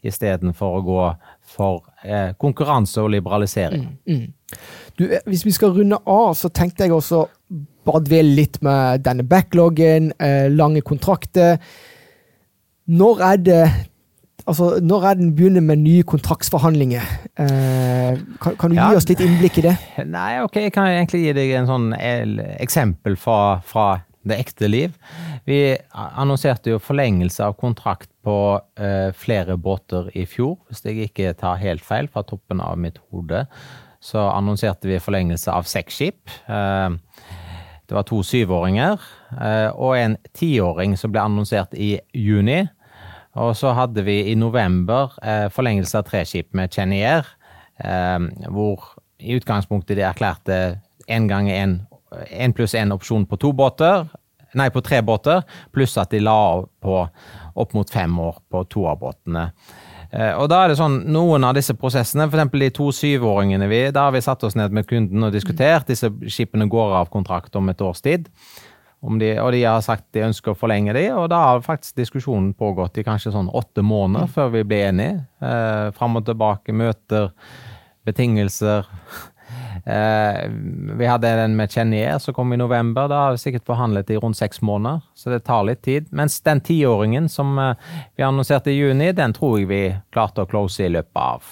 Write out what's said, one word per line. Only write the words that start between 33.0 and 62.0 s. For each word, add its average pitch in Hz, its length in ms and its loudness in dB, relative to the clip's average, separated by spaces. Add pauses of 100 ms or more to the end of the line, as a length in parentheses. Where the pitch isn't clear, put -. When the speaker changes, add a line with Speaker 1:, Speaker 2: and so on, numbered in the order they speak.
Speaker 1:
hode. 90 360 -6 (540)
Så - 180 -6
annonserte 101 680 -2
vi 92 120 0
forlengelse 90 520 -2
av 90 140 -2
seks - 300 -6
skip. - 360 -6 (180)
Eh, 98 420 -2 (960)
det 104 60 -8
var 101 100 0
to 107 180 -2
syvåringer, 117 760 0 (420)
eh, 110 340 -2
og 131 220 0
en 117 200 0 (180)
tiåring 98 600 0
som 110 160 -6
ble 110 80 0
annonsert 104 540 -2
i 104 240 -4 (160)
juni. 110 540 2 (680)
Og 117 220 -2
så 131 180 0
hadde 117 300 -2
vi 101 260 0
i 113 40 0
november, 113 760 2 (120)
eh, 107 260 -2
forlengelse 107 500 -2
av 101 60 -2
tre 95 200 -4
skip - 300 -8
med 92 160 -2
Chenier, 104 540 0 (580)
eh, 90 360 -2 (300)
hvor 104 300 -2 (400)
i 117 160 -6
utgangspunktet 104 600 -2
de 101 60 -2
erklærte 92 760 -2 (300)
en 113 200 0
gang 101 220 0
en, 95 360 -2 (440)
en 120 220 0
pluss 117 220 -2
en 104 180 0
opsjon 101 340 -2
på 101 120 -6
to 147 140 0
båter, 160 560 2 (460)
nei, 135 140 2
på 127 140 -2
tre 131 180 2
båter, 117 420 0 (300)
pluss 135 240 0
at 95 140 -2
de 107 100 0
la 104 420 2 (200)
på 92 260 0 (480)
opp - 180 -4
mot 101 160 0
fem 87 280 0
år 82 180 -4 (140)
på 92 180 -4
to 101 180 -4
av 76 140 -2
båtene. 82 520 -8 (600)
Eh, 110 240 -2
og 147 140 0
da 185 140 6
er 175 40 4
det 147 80 2
sånn, 147 220 2 (100)
noen 156 360 2
av 127 100 2
disse 135 180 0
prosessene, 131 560 0